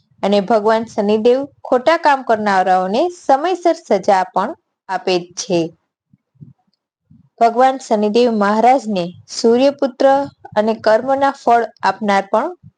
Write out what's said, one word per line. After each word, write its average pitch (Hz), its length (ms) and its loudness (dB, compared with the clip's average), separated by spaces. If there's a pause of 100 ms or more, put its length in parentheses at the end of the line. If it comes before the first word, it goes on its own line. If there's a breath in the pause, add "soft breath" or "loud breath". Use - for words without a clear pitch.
(240)
અને 202 180 0
ભગવાન 220 440 0
શનિદેવ 220 600 0 (180)
ખોટા 285 340 0
કામ 285 260 0
કરનારાઓને 196 840 0
સમયસર 339 640 -2
સજા 196 500 -2
પણ 208 320 -6 (340)
આપે 185 300 -2
જ 175 40 -10 (140)
છે. 170 220 -4 (1800)
ભગવાન 247 380 2
શનિદેવ 226 540 0
મહારાજને 214 800 0 (140)
સૂર્યપુત્ર 269 800 0 (480)
અને 220 180 0
કર્મના 254 580 0
ફળ 233 340 0 (180)
આપનાર 196 480 -2
પણ 294 260 -2 (200)